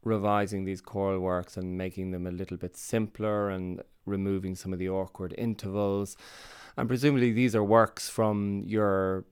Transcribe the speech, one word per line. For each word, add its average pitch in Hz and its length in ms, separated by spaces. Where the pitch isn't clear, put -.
revising 101 580
these 95 160
choral 98 380
works 90 380
and 92 200
making 92 340
them 90 140
a 90 60
little 90 260
bit 90 200
simpler 107 720
and 92 320
removing 98 500
some 95 180
of 90 60
the 92 100
awkward 92 480
intervals. 101 800
And 127 100
presumably 127 440
these 117 240
are 107 80
works 110 460
from 101 560
your 95 680